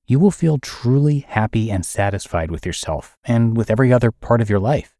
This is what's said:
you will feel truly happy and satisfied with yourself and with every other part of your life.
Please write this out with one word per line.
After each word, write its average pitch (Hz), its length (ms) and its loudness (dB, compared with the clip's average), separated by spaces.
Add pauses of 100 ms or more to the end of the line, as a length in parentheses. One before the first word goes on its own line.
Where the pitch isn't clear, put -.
you 127 120 2
will 190 120 4
feel 156 280 0
truly 143 640 0
happy 110 500 -2
and 90 140 -2
satisfied 98 680 -4
with 80 140 -8
yourself - 600 -8
and 117 320 2
with 113 140 0
every 123 220 4
other 120 180 4
part - 300 0
of 107 100 -2
your 104 80 2
life. 123 420 -4